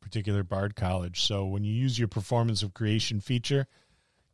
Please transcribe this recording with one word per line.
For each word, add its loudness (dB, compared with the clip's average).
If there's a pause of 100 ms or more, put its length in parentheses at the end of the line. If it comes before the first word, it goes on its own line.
particular -2
Bard -2
College. -2
So 0
when -2
you 0
use 0
your 2
performance 0
of -6
creation 2
feature, 0 (680)